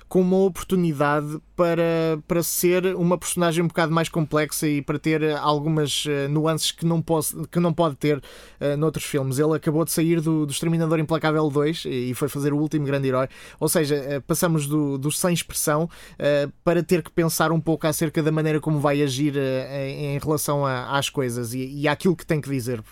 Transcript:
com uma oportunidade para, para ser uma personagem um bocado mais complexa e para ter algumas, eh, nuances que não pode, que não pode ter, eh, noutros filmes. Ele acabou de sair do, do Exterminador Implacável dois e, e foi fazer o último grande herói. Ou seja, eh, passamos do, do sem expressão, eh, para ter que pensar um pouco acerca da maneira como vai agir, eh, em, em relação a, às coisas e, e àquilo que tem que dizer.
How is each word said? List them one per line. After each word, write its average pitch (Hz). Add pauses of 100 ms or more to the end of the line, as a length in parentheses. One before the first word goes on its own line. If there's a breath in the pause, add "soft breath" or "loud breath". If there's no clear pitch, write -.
com 185
uma 185
oportunidade 156 (180)
para, 165
para 170
ser 180
uma 175
personagem 170
um 170
bocado 160
mais 165
complexa 151
e 147
para 147
ter 156
algumas, 151
eh, 143
nuances 156
que -
não 170
pode, 156 (220)
que 170
não 175
pode 156
ter, 147 (400 loud breath)
eh, 143
noutros 151
filmes. 131
Ele 151
acabou 156
de -
sair 170
do, 156
do 143
Exterminador 165
Implacável 156
dois 147
e, 127
e 123
foi 143
fazer 143
o 143
último 151
grande 139
herói. 127 (320 loud breath)
Ou 156
seja, 151
eh, 139
passamos 160
do, 143
do 143
sem 180
expressão, 160 (300 loud breath)
eh, 143 (160)
para 170
ter 160
que -
pensar 165
um 165
pouco 160
acerca 156
da 151
maneira 156
como 151
vai 143
agir, 139
eh, 135
em, 143
em -
relação 143
a, 131
às 135
coisas 120
e, 131 (180)
e 147
àquilo 165
que -
tem 156
que 139
dizer. 123